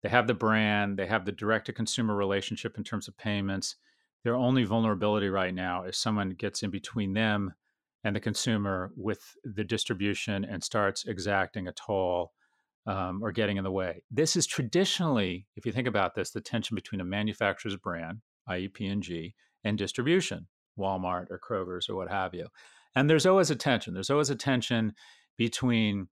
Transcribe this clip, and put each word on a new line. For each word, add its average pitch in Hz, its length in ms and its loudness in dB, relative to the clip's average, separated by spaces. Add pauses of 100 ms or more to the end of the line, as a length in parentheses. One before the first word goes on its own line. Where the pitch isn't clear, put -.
they 104 80 -4
have 117 160 6
the 120 80 2
brand, 104 640 2
they 95 80 0
have 101 200 0
the 101 60 -2
direct-to-consumer 110 840 -2
relationship 98 640 -2
in 104 60 -8
terms 104 240 -6
of - 100 -20
payments. 98 580 -2 (480)
Their 120 120 2
only 127 280 4
vulnerability 104 680 2
right 92 240 0
now 90 300 -2
is 92 140 -6
someone 104 340 0
gets 95 320 -6
in 101 80 -4
between 98 420 -4
them 104 400 0 (500)
and 101 120 0
the 104 40 0
consumer 101 760 -2
with 101 480 -6
the 104 200 -6
distribution 101 840 -2
and 90 180 -6
starts 101 440 0
exacting 95 600 -2
a 90 40 -8
toll, 90 600 0 (540)
um, 95 360 -4
or 107 120 -4
getting 104 240 2
in 95 80 -2
the 92 60 -2
way. 92 380 -2
This 151 280 2
is 165 80 2
traditionally, 123 1000 0 (120)
if - 80 -10
you 110 80 -2
think 123 160 0
about 101 260 2
this, 95 140 -2
the 113 100 -6
tension 110 360 -4
between 95 260 -6
a - 20 -4
manufacturer's 101 720 -2
brand, 87 460 -6 (260)
I 92 120 -2
E 95 100 -4
P - 160 -8
and 101 180 -2
G, 85 300 -8 (320)
and 104 120 0
distribution, 120 720 0 (320)
Walmart 92 500 -2
or 90 100 -8
Kroger's 90 500 -6
or 98 60 -4
what 92 140 -4
have 92 240 -2
you. 87 140 -8 (480)
And 139 140 6
there's 156 160 6
always 185 240 8
a 139 80 0
tension. 113 360 2
There's 95 180 -2
always 143 180 4
a 139 60 0
tension 113 580 2 (440)
between 113 760 2